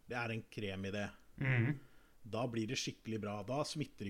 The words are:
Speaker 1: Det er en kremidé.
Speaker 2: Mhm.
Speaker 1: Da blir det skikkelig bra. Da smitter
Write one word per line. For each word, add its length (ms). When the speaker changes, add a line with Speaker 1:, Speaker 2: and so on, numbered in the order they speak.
Speaker 1:
Det 80
er 140
en 200
kremidé. 600
Speaker 2:
Mhm. 400
Speaker 1:
Da 180
blir 220
det 80
skikkelig 440
bra. 220
Da 220
smitter 460